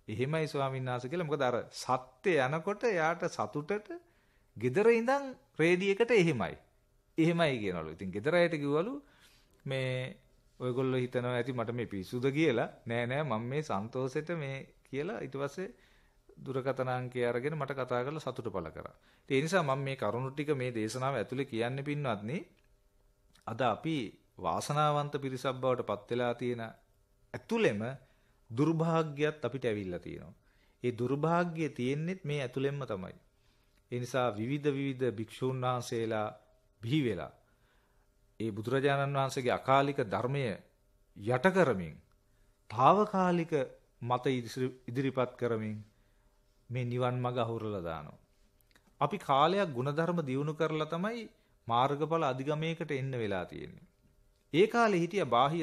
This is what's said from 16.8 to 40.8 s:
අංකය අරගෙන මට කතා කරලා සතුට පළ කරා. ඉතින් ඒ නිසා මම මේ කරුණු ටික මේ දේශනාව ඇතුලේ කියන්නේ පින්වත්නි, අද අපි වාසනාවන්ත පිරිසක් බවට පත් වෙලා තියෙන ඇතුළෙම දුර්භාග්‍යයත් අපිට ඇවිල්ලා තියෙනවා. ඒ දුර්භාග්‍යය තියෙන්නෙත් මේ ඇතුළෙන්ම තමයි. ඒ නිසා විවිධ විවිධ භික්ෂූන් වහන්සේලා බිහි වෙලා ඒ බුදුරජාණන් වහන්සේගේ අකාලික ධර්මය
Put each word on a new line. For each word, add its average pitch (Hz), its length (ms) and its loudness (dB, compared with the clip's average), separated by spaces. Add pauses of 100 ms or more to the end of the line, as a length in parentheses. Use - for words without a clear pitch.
අංකය 127 340 -2
අරගෙන 120 320 0
මට 143 180 -4
කතා 127 300 -2
කරලා 147 200 -6
සතුට 120 260 -6
පළ 90 220 -6
කරා. - 240 -12 (240)
ඉතින් - 160 -4
ඒ 135 80 6
නිසා 170 200 4
මම 139 180 0
මේ 135 160 -4
කරුණු 120 340 -2
ටික 143 220 -2
මේ 127 200 -2
දේශනාව 120 420 -2
ඇතුලේ 127 320 -2
කියන්නේ 123 380 -2
පින්වත්නි, 135 540 -2 (1080)
අද 117 160 -4
අපි 127 340 0 (380)
වාසනාවන්ත 143 800 0
පිරිසක් 135 400 -4
බවට 127 320 0
පත් 101 220 -4
වෙලා 120 260 0
තියෙන 120 280 -4
ඇතුළෙම - 1160 -4 (720)
දුර්භාග්‍යයත් 151 920 0
අපිට 123 200 -4
ඇවිල්ලා 101 360 -2
තියෙනවා. 78 340 -14 (480)
ඒ 123 100 0
දුර්භාග්‍යය 160 760 0
තියෙන්නෙත් 143 540 -2
මේ 147 180 -2
ඇතුළෙන්ම 139 420 -2
තමයි. 95 320 -6 (760)
ඒ 123 80 -2
නිසා 123 320 0
විවිධ 131 400 -2
විවිධ 135 420 0
භික්ෂූන් 127 480 -4
වහන්සේලා 113 680 -2 (540)
බිහි 127 200 2
වෙලා 90 300 -2 (1080)
ඒ 110 100 -2
බුදුරජාණන් 139 640 0
වහන්සේගේ 131 380 0
අකාලික 139 500 4
ධර්මය 123 400 -2 (720)